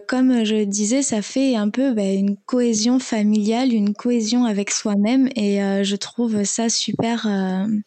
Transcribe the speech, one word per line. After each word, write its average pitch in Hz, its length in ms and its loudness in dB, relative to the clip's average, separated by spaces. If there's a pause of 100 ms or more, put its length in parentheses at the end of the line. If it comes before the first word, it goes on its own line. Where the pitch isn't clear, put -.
comme 254 380 2
je 214 180 2
disais, 208 380 0
ça 240 200 -2
fait 269 360 0
un 208 120 0
peu, 262 240 0
bah, 208 100 0 (100)
une 196 240 0
cohésion 240 600 0
familiale, 226 760 2
une 208 200 2
cohésion 240 520 0
avec 202 260 -2
soi-même. 226 640 0
Et, 202 260 0
euh, 196 220 0
je 202 140 -2
trouve 214 480 -2
ça 226 240 -2
super, 226 580 -2
euh, 190 380 -2 (220)